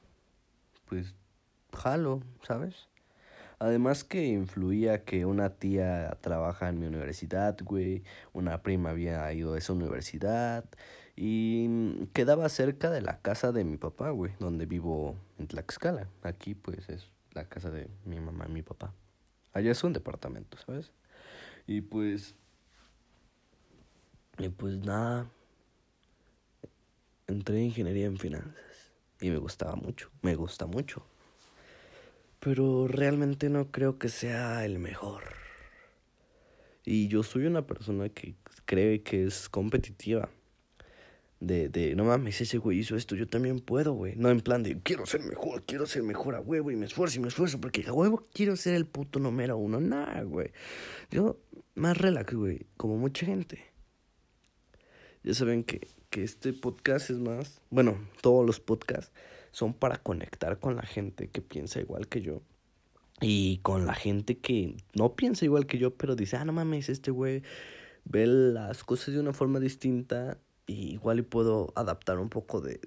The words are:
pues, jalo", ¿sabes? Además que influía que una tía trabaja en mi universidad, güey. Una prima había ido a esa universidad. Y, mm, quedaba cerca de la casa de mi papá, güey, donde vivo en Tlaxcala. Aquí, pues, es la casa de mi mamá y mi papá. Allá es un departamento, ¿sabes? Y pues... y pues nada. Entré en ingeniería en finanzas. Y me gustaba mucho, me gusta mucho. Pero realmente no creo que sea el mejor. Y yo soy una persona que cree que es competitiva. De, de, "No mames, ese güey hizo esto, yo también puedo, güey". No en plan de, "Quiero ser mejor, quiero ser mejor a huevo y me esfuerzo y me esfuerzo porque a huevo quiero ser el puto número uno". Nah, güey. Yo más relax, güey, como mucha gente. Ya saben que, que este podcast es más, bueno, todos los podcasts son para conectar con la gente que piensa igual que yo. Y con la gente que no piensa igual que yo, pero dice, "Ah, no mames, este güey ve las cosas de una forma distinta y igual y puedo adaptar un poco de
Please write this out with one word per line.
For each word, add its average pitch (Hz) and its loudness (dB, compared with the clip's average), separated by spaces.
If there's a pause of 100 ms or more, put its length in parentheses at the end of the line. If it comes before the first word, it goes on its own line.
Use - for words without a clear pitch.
(880)
pues, 92 -8 (560)
jalo", 135 0 (200)
¿sabes? 147 -6 (680)
Además 123 4
que 175 -2
influía 104 2
que 90 0
una 98 2
tía 92 0
trabaja 85 -2
en 87 -2
mi 82 -2
universidad, 87 -2
güey. 92 -2 (300)
Una 87 -2
prima 90 0
había 82 -2
ido 80 -4
a 80 -2
esa 87 -4
universidad. 107 -2 (500)
Y, 113 2
mm, 113 0
quedaba 151 4
cerca 143 0
de 156 -2
la - -6
casa 120 0
de 110 2
mi 78 -2
papá, 123 -6
güey, 98 -4
donde 85 -4
vivo 80 -4 (220)
en 78 -8
Tlaxcala. - -6 (140)
Aquí, 92 -8
pues, - -12
es 82 -14 (220)
la - -12
casa 87 -10
de 76 -10 (140)
mi 82 -8
mamá 82 -8
y - -8
mi 80 -6
papá. - -12 (600)
Allá 110 4
es 123 2
un 175 2
departamento, - -8
¿sabes? 143 -10 (760)
Y 104 -2
pues... 104 -4 (2000)
y 92 -4
pues 98 -6
nada. 117 -2 (2000)
Entré 101 -2
en 117 2
ingeniería 101 0
en 95 -2
finanzas. - -10 (300)
Y 92 0
me 80 0
gustaba - -6
mucho, - -8 (120)
me 90 2
gusta 82 -6
mucho. 113 -6 (1400)
Pero 131 4
realmente 143 2
no 143 2
creo 135 2
que 120 -2
sea 117 -2
el 98 -2
mejor. 98 -8 (1600)
Y 110 4
yo 107 2
soy 131 0
una 165 2
persona 101 -4
que - -12 (300)
cree 107 4
que 98 0
es 95 -2
competitiva. 107 -2 (1080)
De, 85 0
de, 76 2
"No 101 4
mames, 120 2
ese 120 0
güey 104 2
hizo 113 -2
esto, 117 -4
yo 107 -2
también 127 0
puedo, 147 0
güey". 101 -4
No 120 6
en 120 8
plan 120 2
de, 98 -2
"Quiero - -2
ser 151 0
mejor, - -6
quiero 139 -2
ser 139 -2
mejor 113 -2
a 113 -4
huevo 147 0
y 123 0
me 107 -2
esfuerzo 147 0
y 131 -2
me 120 0
esfuerzo 139 0
porque - -4
a 120 -4
huevo 208 4
quiero 202 2
ser 180 2
el 165 4
puto 139 -4
número 127 2
uno". 110 0
Nah, 196 -2
güey. 90 -4 (600)
Yo 202 2 (360)
más 170 4
relax, 165 2
güey, 104 -2 (100)
como 110 0
mucha 135 0
gente. 185 -4 (1500)
Ya - 0
saben 117 4
que, - -6 (220)
que 101 -2
este 131 -4
podcast 131 -2
es 123 -2
más, 123 -4
bueno, 120 6 (240)
todos 123 8
los 117 4
podcasts - -4 (400)
son 113 -2
para 127 0
conectar 85 -4
con 127 0
la 117 -4
gente 98 -6
que - -6
piensa - -8
igual - -6
que 120 -2
yo. 78 -6 (800)
Y 98 4
con 95 2
la - 0
gente 101 0
que 92 0 (180)
no 113 4
piensa 240 2
igual 143 6
que 135 -2
yo, 127 2
pero 135 -2
dice, 110 -2
"Ah, 135 -4
no 156 -2
mames, 156 0
este 135 -2
güey 131 0 (600)
ve 110 6
las 120 6
cosas 127 0
de 147 2
una 143 0
forma 135 2
distinta 127 0 (260)
y 104 -6
igual 113 2
y - 4
puedo 113 4
adaptar 92 0
un 98 -2
poco 110 -4
de 67 -8